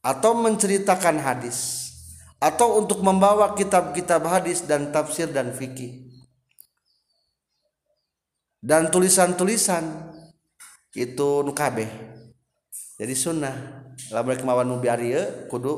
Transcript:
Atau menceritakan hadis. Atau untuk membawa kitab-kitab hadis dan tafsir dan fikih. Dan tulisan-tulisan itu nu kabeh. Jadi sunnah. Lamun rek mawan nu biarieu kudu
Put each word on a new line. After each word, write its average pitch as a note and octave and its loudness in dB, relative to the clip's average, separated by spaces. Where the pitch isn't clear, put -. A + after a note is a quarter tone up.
Atau C3+ 4
menceritakan G3 2
hadis. B2+ -6
Atau G#3+ 4
untuk G#3 0
membawa G3 4
kitab-kitab F3+ 0
hadis F3 0
dan C#3+ 0
tafsir D3+ -2
dan B2+ -2
fikih. B2+ -12
Dan D#3+ 2
tulisan-tulisan F3+ 2
itu C#3+ 0
nu C#3 -2
kabeh. A#2 -2
Jadi B2 -6
sunnah. D3 -4
Lamun A#2+ -2
rek C3 -10
mawan B2+ 0
nu B2 -4
biarieu B2 -2
kudu B2 -6